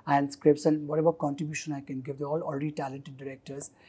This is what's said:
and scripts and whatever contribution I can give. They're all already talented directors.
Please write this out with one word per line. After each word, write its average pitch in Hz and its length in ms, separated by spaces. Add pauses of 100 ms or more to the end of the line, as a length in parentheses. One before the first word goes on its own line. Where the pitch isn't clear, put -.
and 143 240
scripts 147 340
and 151 220
whatever 156 260
contribution 151 580
I 139 100
can 135 200
give. 135 160
They're 143 100
all 156 140
already 151 300
talented 139 460
directors. 135 540 (180)